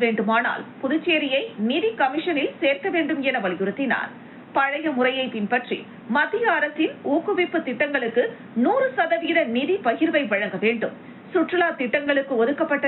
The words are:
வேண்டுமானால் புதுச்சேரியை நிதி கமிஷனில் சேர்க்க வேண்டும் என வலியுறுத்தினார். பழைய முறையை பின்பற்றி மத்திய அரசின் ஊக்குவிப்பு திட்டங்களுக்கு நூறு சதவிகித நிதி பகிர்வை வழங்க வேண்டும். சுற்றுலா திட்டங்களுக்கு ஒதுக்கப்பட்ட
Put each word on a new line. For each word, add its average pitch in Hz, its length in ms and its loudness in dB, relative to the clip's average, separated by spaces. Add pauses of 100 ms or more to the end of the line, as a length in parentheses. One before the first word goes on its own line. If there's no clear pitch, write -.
வேண்டுமானால் 226 600 0 (180)
புதுச்சேரியை 294 600 0 (280)
நிதி 339 220 2 (100)
கமிஷனில் 294 600 0
சேர்க்க 277 340 0
வேண்டும் 294 260 0 (100)
என 233 140 0
வலியுறுத்தினார். 190 640 -2 (480)
பழைய 285 300 0 (100)
முறையை 254 380 2
பின்பற்றி 233 420 -2 (400)
மத்திய 415 300 0 (100)
அரசின் 294 380 0 (180)
ஊக்குவிப்பு 339 540 0
திட்டங்களுக்கு 247 580 0 (400)
நூறு 508 320 4
சதவிகித 330 480 2 (120)
நிதி 330 200 2 (100)
பகிர்வை 302 360 2 (100)
வழங்க 196 320 -2
வேண்டும். 226 320 0 (360)
சுற்றுலா 349 360 4 (100)
திட்டங்களுக்கு 277 640 0
ஒதுக்கப்பட்ட 285 460 2